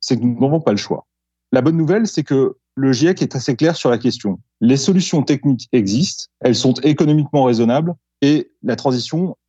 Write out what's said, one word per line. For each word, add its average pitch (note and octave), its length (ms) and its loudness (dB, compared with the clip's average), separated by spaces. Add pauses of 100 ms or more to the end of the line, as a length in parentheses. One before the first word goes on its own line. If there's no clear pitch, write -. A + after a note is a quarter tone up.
c'est B2 180 -2
que A2 40 -4
nous A#2+ 160 0
n'avons C#3+ 220 0
pas A#2 120 0
le G#2 40 0
choix. - 300 -6 (440)
La B2+ 120 2
bonne D#3+ 160 2
nouvelle, F#3 280 0
c'est D#3+ 180 -4
que C3+ 340 0 (180)
le C3+ 160 2
giec D#3+ 300 0
est C3 120 -4
assez C3 220 -4
clair D#3+ 180 2
sur - 140 -2
la A#2+ 100 2
question. G#2+ 400 -4 (220)
Les A#2+ 160 4
solutions F3 460 0
techniques C3+ 500 0
existent, A#2+ 540 0 (140)
elles B2+ 140 2
sont B2+ 200 0
économiquement D3+ 720 0
raisonnables B2+ 500 0 (260)
et C#3+ 320 0 (100)
la A#2 140 -2
transition D3 600 -4 (120)